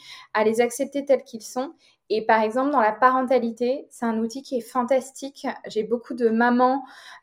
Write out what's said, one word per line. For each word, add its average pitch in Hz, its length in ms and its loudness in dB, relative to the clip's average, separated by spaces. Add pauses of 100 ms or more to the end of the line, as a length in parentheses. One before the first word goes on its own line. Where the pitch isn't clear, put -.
(340)
à 214 80 2
les 220 180 2
accepter 277 440 -2
tels 262 180 2
qu'ils 220 200 -16
sont. 269 320 -8 (360)
Et 214 160 -2
par 220 160 4
exemple, 254 280 0
dans 277 100 2
la 214 120 4
parentalité, 254 1000 0
c'est - 160 -8
un 220 120 -2
outil 226 240 -6
qui 269 160 -6
est - 20 -6
fantastique. 262 840 -4 (200)
J'ai 202 180 -4
beaucoup 233 300 -6
de 240 140 2
mamans, 247 560 2 (380)